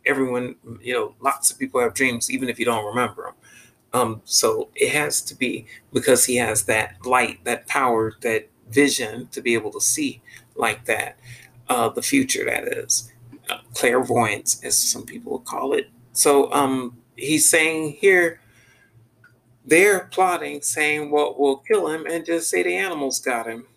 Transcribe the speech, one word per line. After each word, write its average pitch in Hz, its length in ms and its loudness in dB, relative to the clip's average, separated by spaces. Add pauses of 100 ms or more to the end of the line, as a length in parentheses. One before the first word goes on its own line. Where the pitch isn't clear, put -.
everyone, 123 500 -2 (260)
you 123 120 -4
know, 113 260 -4
lots 131 300 0
of - 80 -6
people 131 240 -2
have 113 140 0
dreams, 123 340 -2
even 131 180 -4
if 117 120 -8
you 110 60 -2
don't 113 200 0
remember 104 440 -4
'em. - 40 -18 (580)
Um, 113 320 -2
so 113 520 0
it 127 140 2
has 147 320 -2
to - 140 -12
be 120 300 -6 (260)
because 131 340 4
he 123 120 0
has 110 260 0
that 110 420 -2
light, 123 380 0
that 120 240 -4
power, 117 540 0
that 113 280 -2 (200)
vision 123 600 2
to - 100 -10
be 117 120 0
able 107 180 -2
to - 100 -8
see - 400 -2 (340)
like 110 300 -4
that, - 340 -4 (480)
uh, 117 220 0
the - 120 -6
future, - 440 0
that - 220 -4
is, - 440 -4 (380)
uh, - 100 -6 (160)
clairvoyance, 120 880 0
as 127 140 0
some - 260 -2
people - 300 -12
would - 120 -10
call - 280 -4
it. - 160 -2 (220)
So, - 420 4
um, 131 440 -2 (180)
he's 147 320 0
saying 160 520 2
here, 180 400 4 (1300)
they're 180 460 6
plotting, 156 500 0
saying 151 500 -2
what 147 280 2
will 139 180 4
kill 190 300 0
him, 156 180 -4
and 165 200 -4
just 165 240 -2
say 180 140 0
the 180 120 -2
animals 160 440 -4
got 117 280 -4
him. 113 300 -12